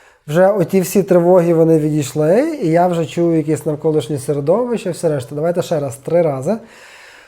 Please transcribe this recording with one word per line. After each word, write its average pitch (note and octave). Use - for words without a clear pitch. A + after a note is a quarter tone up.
Вже E3+
оті F#3+
всі F#3+
тривоги, F3
вони D#3+
відійшли, D#3
і F#3+
я E3+
вже E3+
чую E3+
якесь D3+
навколишнє D3+
середовище, F3+
все E3
решта. D3
Давайте F3
ще E3
раз, C#3
три E3
рази. D3+